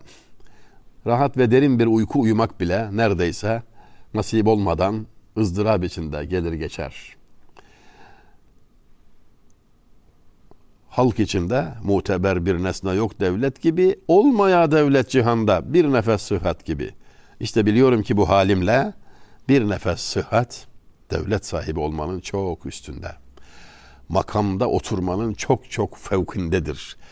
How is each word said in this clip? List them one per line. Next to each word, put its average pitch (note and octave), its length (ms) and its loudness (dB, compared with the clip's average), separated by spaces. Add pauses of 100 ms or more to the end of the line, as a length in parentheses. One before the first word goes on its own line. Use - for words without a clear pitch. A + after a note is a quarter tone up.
(1080)
rahat B2 300 0
ve B2 140 4
derin C3 280 4
bir A#2 80 2
uyku A2+ 340 2
uyumak A2+ 400 0
bile G2 360 -4
neredeyse G#2 640 -2 (520)
nasip G#2+ 320 0
olmadan G2+ 600 0 (320)
ızdırap G#2 460 0
içinde D#2 400 -8
gelir E2+ 280 -4
geçer. D2+ 640 -10 (3750)
"Halk B2 320 0
içinde G2+ 480 -2 (140)
muteber F#2 640 0
bir F2+ 160 0
nesne F#2 300 -4
yok G#2 280 -2
devlet G2+ 420 -2
gibi, F3 340 2 (120)
olmaya F#3+ 600 6
devlet C#3+ 400 4
cihanda A2+ 640 2
bir D#3 200 4
nefes A2 300 2
sıhhat F2 420 -2
gibi." C2+ 300 -6 (460)
İşte A2+ 260 0
biliyorum A#2 360 4
ki G#2 140 -2
bu G2 120 2
halimle G2 640 2 (540)
bir B2+ 200 4
nefes F2+ 320 -4
sıhhat - 640 -4 (440)
devlet - 360 -4
sahibi D#2+ 340 -6
olmanın D#2 400 -6
çok F#2+ 460 -8
üstünde. - 460 -14 (960)
Makamda G2 600 -2
oturmanın F#2+ 640 -4
çok - 360 -4
çok - 260 -6
fevkindedir. E2+ 1000 -4 (160)